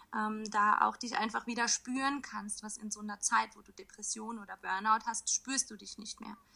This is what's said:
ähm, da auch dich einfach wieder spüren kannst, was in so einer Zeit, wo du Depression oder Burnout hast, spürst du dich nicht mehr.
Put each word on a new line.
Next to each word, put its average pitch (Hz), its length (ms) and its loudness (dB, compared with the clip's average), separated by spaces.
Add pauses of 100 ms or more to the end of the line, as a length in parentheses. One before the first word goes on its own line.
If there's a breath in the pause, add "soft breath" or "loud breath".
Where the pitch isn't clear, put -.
(160 loud breath)
ähm, 214 340 -2
da 208 380 6
auch 214 100 0
dich - 200 -4
einfach 226 280 -2
wieder 233 220 0
spüren 269 540 0
kannst, 208 420 -8
was 214 140 -8
in 214 120 -8
so 208 120 -8
einer 208 180 -6
Zeit, 220 360 2
wo 208 60 -20
du 202 120 -20
Depression 220 680 -8
oder 196 180 -12
Burnout 214 480 4
hast, 226 280 -2
spürst - 360 0
du 220 60 -12
dich 196 240 -14
nicht 208 220 -10
mehr. 214 160 -10 (180 loud breath)